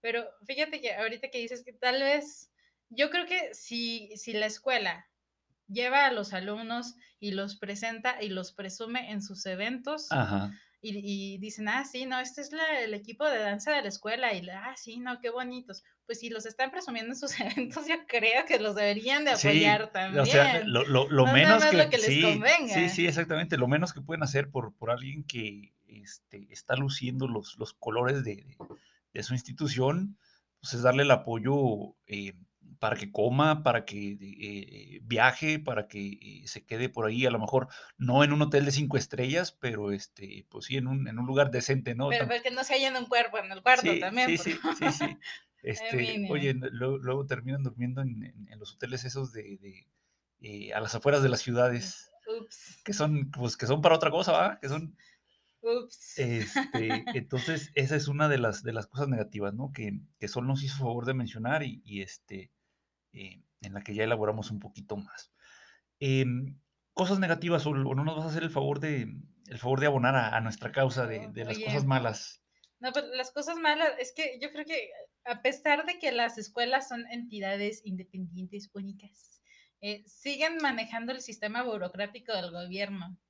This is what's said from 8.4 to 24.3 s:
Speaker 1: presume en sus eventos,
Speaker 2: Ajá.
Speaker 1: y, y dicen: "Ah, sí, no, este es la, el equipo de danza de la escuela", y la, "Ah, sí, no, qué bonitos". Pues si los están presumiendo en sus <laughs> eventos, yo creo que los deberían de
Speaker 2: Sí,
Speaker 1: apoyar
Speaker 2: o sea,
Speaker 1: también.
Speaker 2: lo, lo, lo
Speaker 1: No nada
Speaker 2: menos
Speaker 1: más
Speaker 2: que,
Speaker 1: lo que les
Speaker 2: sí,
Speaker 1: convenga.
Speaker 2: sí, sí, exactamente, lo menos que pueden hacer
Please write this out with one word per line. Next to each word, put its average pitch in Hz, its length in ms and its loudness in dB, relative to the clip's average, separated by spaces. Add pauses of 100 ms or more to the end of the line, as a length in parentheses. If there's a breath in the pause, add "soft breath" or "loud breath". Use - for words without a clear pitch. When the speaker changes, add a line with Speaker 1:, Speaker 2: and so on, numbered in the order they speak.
Speaker 1:
presume 220 580 -8
en 208 120 -6
sus 202 220 -12
eventos, 240 760 -4
Speaker 2:
Ajá. 196 420 -2 (200 loud breath)
Speaker 1:
y, 202 540 -6
y - 40 -12
dicen: 214 300 -8
"Ah, 262 160 -2
sí, 262 200 -8
no, 254 140 -4
este 262 220 -8
es 285 120 -10
la, 311 280 0
el 220 140 -4
equipo 220 340 -6
de 247 100 0
danza 208 360 -2
de 269 80 0
la 202 60 -4
escuela", 226 460 -2
y 175 80 -6
la, 190 280 -10
"Ah, 254 60 -14
sí, 233 220 -14
no, 247 220 -8
qué 240 100 -4
bonitos". 247 520 -8 (240 soft breath)
Pues 233 140 -8
si 233 80 -10
los 220 180 -8
están 262 240 -2
presumiendo 247 420 -6
en 262 60 -10
sus 277 200 -4
<laughs> - 20 -2
eventos, 247 460 -4
yo 320 80 2 (120)
creo 233 380 2
que 269 140 2
los 208 160 0
deberían 220 500 2
de 277 60 4
Speaker 2:
Sí, - 20 4
Speaker 1:
apoyar 160 580 6 (280)
Speaker 2:
o 135 60 6
sea, 143 260 8
Speaker 1:
también. 120 140 2
Speaker 2:
lo, 123 200 2
lo, 139 240 6
lo 139 160 10
Speaker 1:
No 127 120 8
nada 160 200 10
Speaker 2:
menos 311 80 8
Speaker 1:
más 302 100 8
Speaker 2:
que, - 20 8
Speaker 1:
lo 302 120 8
que 247 100 4
les 143 180 4
Speaker 2:
sí, - 20 4
Speaker 1:
convenga. 302 460 6
Speaker 2:
sí, 180 240 2
sí, 175 180 2
exactamente, 160 500 0
lo 123 100 4
menos 156 260 2
que 139 80 -12
pueden 160 220 -4
hacer 139 280 0